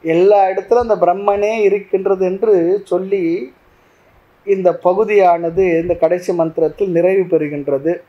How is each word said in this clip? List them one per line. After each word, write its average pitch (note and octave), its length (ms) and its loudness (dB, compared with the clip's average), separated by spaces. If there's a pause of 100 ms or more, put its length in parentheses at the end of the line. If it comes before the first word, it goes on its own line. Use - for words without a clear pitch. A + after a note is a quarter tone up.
எல்லா F#3+ 440 4
இடத்துல F#3+ 320 0
அந்த A3+ 180 0
பிரம்மனே G3+ 640 0
இருக்கின்றது G3 640 0
என்று F#3+ 600 0
சொல்லி F#3+ 720 -4 (880)
இந்த F#3+ 280 0
பகுதியானது F3+ 920 0 (160)
இந்த E3+ 140 -2
கடைசி F3+ 380 -2
மந்திரத்தில் E3 580 -2
நிறைவு F3+ 320 0
பெறுகின்றது. D3 720 -2 (160)